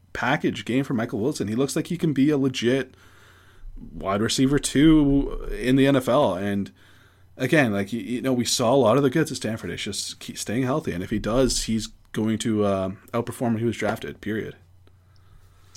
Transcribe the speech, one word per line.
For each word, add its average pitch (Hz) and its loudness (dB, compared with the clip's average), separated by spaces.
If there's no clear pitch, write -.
package 131 -2
game 131 0
for 139 -6
Michael 120 -4
Wilson. 120 -2
He 107 -2
looks 135 -2
like 156 -2
he 175 -4
can 165 0
be 135 4
a 151 2
legit 131 0
wide 92 -2
receiver 135 2
two 143 4
in 123 2
the 135 6
N 139 4
F 123 0
L. 120 4
And 101 -4
again, 131 2
like, 101 -2
you, 117 -4
you 113 -6
know, 131 0
we 120 0
saw 120 2
a - 6
lot 120 6
of 139 2
the 139 4
goods 156 0
at 127 -8
Stanford. 107 -6
It's - -8
just - -8
keep - -14
staying 117 -4
healthy. 127 -2
And 87 -6
if - -8
he 107 -2
does, 117 0
he's 110 -2
going 110 0
to, 107 0
uh, 95 0
outperform 117 -2
when 110 0
he 113 -4
was 113 -2
drafted, 104 -6
period. 104 -6